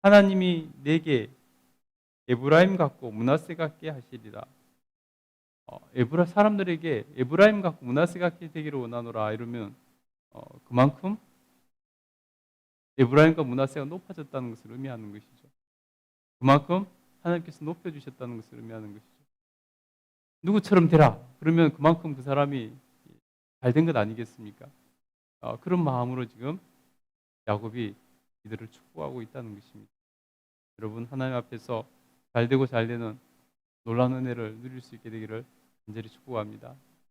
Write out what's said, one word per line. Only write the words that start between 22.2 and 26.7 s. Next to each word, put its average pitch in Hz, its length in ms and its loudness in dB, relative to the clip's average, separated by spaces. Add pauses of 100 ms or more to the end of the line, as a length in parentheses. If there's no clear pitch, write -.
사람이 139 520 -2 (880)
잘 127 100 2
된 151 140 4
것 160 100 -2
아니겠습니까? 110 720 -6 (720)
어, 117 220 -10
그런 180 220 0
마음으로 127 420 -2
지금 131 340 -12 (880)